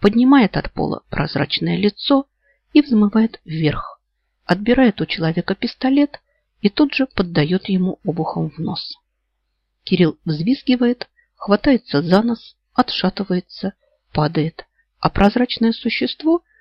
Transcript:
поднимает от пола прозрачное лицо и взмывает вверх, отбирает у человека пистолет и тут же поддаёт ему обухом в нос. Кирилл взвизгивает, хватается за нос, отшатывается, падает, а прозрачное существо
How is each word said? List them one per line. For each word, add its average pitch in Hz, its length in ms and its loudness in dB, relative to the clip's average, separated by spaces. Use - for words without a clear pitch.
поднимает 240 560 4
от - 140 -6
пола - 380 -4
прозрачное 156 680 -2
лицо 233 480 0
и 302 80 6
взмывает 220 640 2
вверх, 156 560 -4
отбирает 233 560 2
у 160 40 -2
человека 160 480 -4
пистолет 269 640 -2
и 208 80 2
тут 294 260 0
же 262 100 0
поддаёт 170 640 -2
ему 185 340 -2
обухом 160 460 -4
в - 80 -14
нос. - 400 -8
Кирилл 175 420 2
взвизгивает, 240 840 -2
хватается 208 640 0
за 180 200 2
нос, 233 340 -6
отшатывается, - 1000 -4
падает, 160 540 -2
а - 100 0
прозрачное 226 640 2
существо 294 720 -2